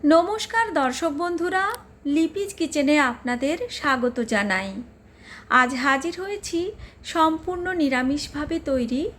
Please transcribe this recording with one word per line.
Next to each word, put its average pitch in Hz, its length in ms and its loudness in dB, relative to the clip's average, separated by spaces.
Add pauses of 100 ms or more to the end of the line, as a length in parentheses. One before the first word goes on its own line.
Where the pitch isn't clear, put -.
নমস্কার 392 680 4
দর্শক 285 400 0
বন্ধুরা, 349 500 -2 (420)
লিপিজ 330 480 0
কিচেনে 294 480 2
আপনাদের 254 560 -2 (120)
স্বাগত 254 540 0
জানাই। 202 460 0 (800)
আজ 254 260 6
হাজির 269 440 0
হয়েছি 392 400 -6 (460)
সম্পূর্ণ 330 680 0
নিরামিষভাবে 294 880 0
তৈরি 262 420 0 (180)